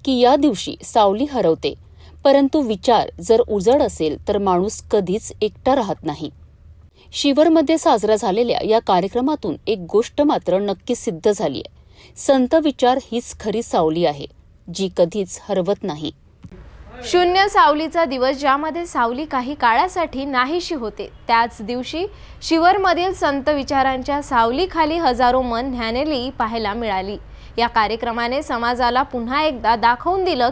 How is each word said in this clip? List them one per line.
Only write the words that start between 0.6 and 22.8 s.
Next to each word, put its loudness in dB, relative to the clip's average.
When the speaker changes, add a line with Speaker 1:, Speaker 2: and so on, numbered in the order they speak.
Speaker 1:
सावली 2
हरवते, 0
परंतु 4
विचार 0
जर 2
उजळ 2
असेल -4
तर 0
माणूस 0
कधीच -2
एकटा -2
राहत -4
नाही. -8
शिवरमध्ये 4
साजरा 2
झालेल्या 0
या 2
कार्यक्रमातून 0
एक -4
गोष्ट 0
मात्र 0
नक्की -4
सिद्ध -2
झालीय, -4
संत 2
विचार 2
हीच -8
खरी -4
सावली 0
आहे, -2
जी -4
कधीच 0
हरवत -2
नाही. -6
Speaker 2:
शून्य 2
सावलीचा 2
दिवस, -2
ज्यामध्ये 0
सावली -2
काही -4
काळासाठी 0
नाहीशी -2
होते, -8
त्याच 2
दिवशी -6
शिवरमधील 2